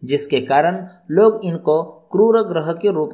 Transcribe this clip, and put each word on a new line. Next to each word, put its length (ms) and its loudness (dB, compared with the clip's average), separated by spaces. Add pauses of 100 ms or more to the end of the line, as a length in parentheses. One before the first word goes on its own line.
जिसके 360 -2
कारण 480 0 (220)
लोग 340 4
इनको 380 -2
क्रूर 600 0
ग्रह 300 -4
के 180 -2
रूप 240 -2